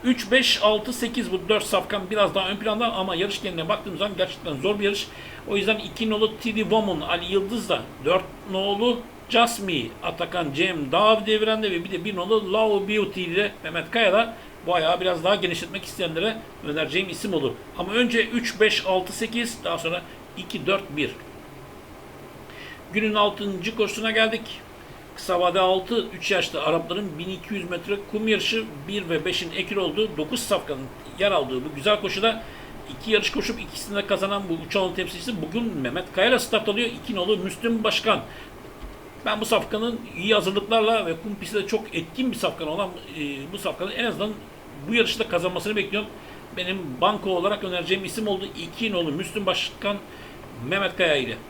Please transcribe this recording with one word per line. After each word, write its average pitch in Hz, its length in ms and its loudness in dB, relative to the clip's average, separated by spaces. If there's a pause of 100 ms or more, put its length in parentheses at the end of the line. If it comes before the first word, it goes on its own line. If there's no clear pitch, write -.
Üç, 247 260 2
beş, 247 320 4
altı, 214 300 4
sekiz 226 400 -2
bu 185 160 0
dört 208 160 4
safkan 196 460 0
biraz 208 240 4
daha 190 140 2
ön 202 80 -2
planda 220 360 0
ama 190 220 0
yarış 196 280 0
geneline 165 260 -2
baktığımız 208 300 0
zaman 202 180 0
gerçekten 175 380 -2
zor 196 240 2
bir 202 60 0
yarış. 202 220 2 (420)
O 202 80 0
yüzden 208 220 4
iki - 320 -2
nolu 214 260 4
Tidi 220 240 -2
Woman 196 400 4
Ali 175 320 0
Yıldız 196 360 0
da, 131 140 2 (220)
dört 180 200 4 (280)
nolu 202 460 2 (300)
Just 233 340 4
Me 165 200 0 (200)
Atakan 170 520 -2
Cem 156 380 0
Dağ 214 340 6
devrende 214 440 2
ve 170 140 -2
bir 185 60 -10
de 175 140 -4
bir 202 120 -2
nolu 196 360 2
Love 208 360 4
Beauty 202 340 0
ile 190 300 0 (120)
Mehmet 160 260 -4
Kaya 220 220 6
da 226 240 4 (300)
bu 175 80 4
ayağı 175 260 4
biraz 175 240 2
daha 196 100 6
genişletmek 175 500 -2
isteyenlere 185 520 -2 (300)
önereceğim 156 420 0
isim 180 260 -4
olur. 135 180 2 (260)
Ama 185 140 -4
önce 233 340 4
üç, 226 340 -2
beş, 208 260 6
altı, 185 260 2
sekiz, 226 520 -4
daha 170 140 0
sonra 175 240 -2 (340)
iki, 175 300 -6
dört, 190 300 0
bir. 147 140 0 (1800)
Günün 208 220 2
altıncı 202 640 0
koşusuna 214 340 0
geldik. 220 320 2 (720)
Kısa 180 240 0
vade 180 200 4
altı, 190 460 4 (120)
üç - 120 -4
yaşlı 165 320 2
Arapların 165 560 0
bin 180 100 -6
iki 190 260 -6
yüz 180 160 -4
metre 180 260 -2 (160)
kum 214 160 0
yarışı 220 360 2 (240)
bir 196 200 -2
ve 156 160 2
beşin 175 280 -2
ekil 190 240 -2
olduğu 180 400 0
dokuz 151 240 -2
safkanın 139 460 -2 (320)
yer 196 140 4
aldığı 131 320 0
bu 147 120 -6
güzel 202 240 4
koşuda 208 420 2 (480)
iki - 200 -8
yarış 202 200 4
koşup 285 300 -2
ikisini - 360 -8
de 202 100 -2
kazanan 196 420 0
bu 165 180 -2
üç - 100 -2
nolu 185 180 2
temsilcisi 185 480 -4
bugün 196 220 -2
Mehmet 160 400 -2 (100)
Kaya 196 140 6
ile 254 100 6
start - 300 2
alıyor. 233 200 2 (160)
İki 220 100 -4
nolu 190 220 2
Müslüm 214 480 -2
Başkan. 208 360 2 (1080)
Ben 214 140 0
bu 226 40 -2
safkanın 226 560 0 (160)
iyi 202 180 2
hazırlıklarla 208 720 4
ve 165 60 0
kum 208 280 -6
pistte 196 220 -2
de 196 40 -4
çok - 280 -2
etkin 214 380 -2
bir - 40 -4
safkan 160 320 -2
olan, 180 200 -2 (300)
e, 143 340 -6
bu 196 60 -8
safkanın 185 320 -4
en 233 140 -2
azından 202 260 0 (580)
bu 220 60 0
yarışı 226 240 2
da 220 100 0
kazanmasını 180 480 0
bekliyorum. 208 320 -2 (480)
Benim 185 220 -2 (220)
banko 202 300 4
olarak 196 340 2
önereceğim 180 400 -2
isim 214 240 -4
oldu. 185 180 0 (120)
İki 170 340 -4
nolu 170 200 0
Müslüm 180 340 -4
Başkan 202 500 0 (720)
Mehmet 190 280 0
Kaya 165 200 6
ile. 117 200 0 (120)